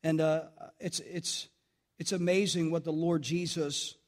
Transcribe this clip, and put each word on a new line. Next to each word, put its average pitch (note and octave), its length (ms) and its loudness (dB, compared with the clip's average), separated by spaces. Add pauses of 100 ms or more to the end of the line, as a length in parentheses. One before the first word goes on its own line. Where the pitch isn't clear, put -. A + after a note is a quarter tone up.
And, D#3+ 180 2
uh, D#3 240 2 (360)
it's, E3+ 200 -4
it's, - 480 -6 (500)
it's E3+ 140 -4
amazing F3 580 2
what E3 140 0
the E3 80 -2
Lord E3 280 2
Jesus D#3 760 -2 (120)